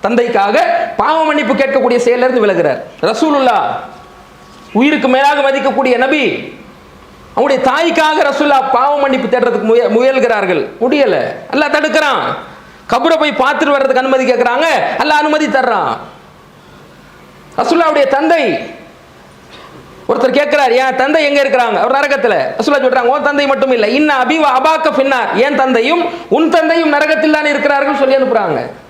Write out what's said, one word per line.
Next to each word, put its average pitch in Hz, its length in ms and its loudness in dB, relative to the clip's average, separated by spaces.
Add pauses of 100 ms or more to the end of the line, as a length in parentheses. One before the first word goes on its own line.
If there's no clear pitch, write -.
தந்தைக்காக 233 600 0 (340)
பாவ 311 280 0
மன்னிப்பு 294 300 0
கேட்கக்கூடிய 269 380 0
செயலிலிருந்து 240 520 0
விலகுகிறார். 170 360 0 (200)
ரசூலுல்லாஹ் 247 640 0 (1080)
உயிருக்கு 269 360 2
மேலாக 277 420 2
மதிக்கக்கூடிய 262 460 0
நபி, 262 640 -2 (800)
அவங்களுடைய 269 240 0
தாய்க்காக 311 640 0
ரசூலுல்லாஹ் 285 500 0
பாவ 277 260 2
மன்னிப்பு 254 400 0
தேடுறதுக்கு 233 240 0
முய-, 226 260 2
முயல்கிறார்கள், 220 800 0 (120)
முடியல, 240 420 0 (280)
அல்லாஹ் 285 220 -2
தடுக்கிறான். 302 480 0 (720)
கபரை 330 260 2
போய் 302 120 0
பார்த்துட்டு 285 400 0
வர்றதுக்கு 269 280 0
அனுமதி 262 340 0
கேட்கறாங்க, 240 320 0 (340)
அல்லாஹ் 302 220 2
அனுமதி 302 260 0
தர்றான். 214 500 -2 (1600)
ரசூலுல்லாஹ்வுடைய 311 480 2
தந்தை, 285 680 0 (1400)
ஒருத்தர் 233 220 0
கேட்கிறார், 285 400 0
"என் 254 260 0
தந்தை 294 280 0
எங்க 285 180 2
இருக்கிறாங்க?" 240 380 0
அவர் 254 160 0
நரகத்துல. 277 380 0 (240)
ரசூலுல்லாஹ் 269 280 0
சொல்றாங்க, 254 200 0
"உன் 277 160 0
தந்தை 285 240 0
மட்டும் 269 260 0
இல்ல, 214 160 0
இன்ன 285 280 0
அபி 254 200 0
வ 330 40 0
அபாக்க 311 500 2
ஃபின்னார்", 269 440 0
என் 262 220 0
தந்தையும் 262 480 0 (240)
உன் 311 220 2
தந்தையும் 330 380 2
நரகத்தில் 302 440 0
தான் 302 140 0
இருக்கிறார்கள் 277 500 0
சொல்லி 269 200 2
அனுப்புறாங்க. 208 420 0 (320)